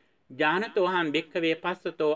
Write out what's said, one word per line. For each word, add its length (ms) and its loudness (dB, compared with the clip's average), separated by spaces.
"ජානතෝහං 840 0
භික්ඛවේ 440 0
පස්සතෝ 600 -2